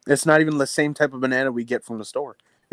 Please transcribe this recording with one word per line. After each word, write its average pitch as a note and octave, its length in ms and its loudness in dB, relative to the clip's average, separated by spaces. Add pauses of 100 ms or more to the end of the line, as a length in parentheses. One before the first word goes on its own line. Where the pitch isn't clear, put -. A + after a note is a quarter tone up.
It's C#3 220 2
not D#3 140 8
even D#3 180 0
the C3+ 80 0
same D3 260 -2
type D3 180 0
of C3 100 -12
banana C3 300 0
we A#2+ 120 -4
get A#2 200 -6
from A#2 140 -10
the G#2+ 80 -12
store. C3 320 -8 (360)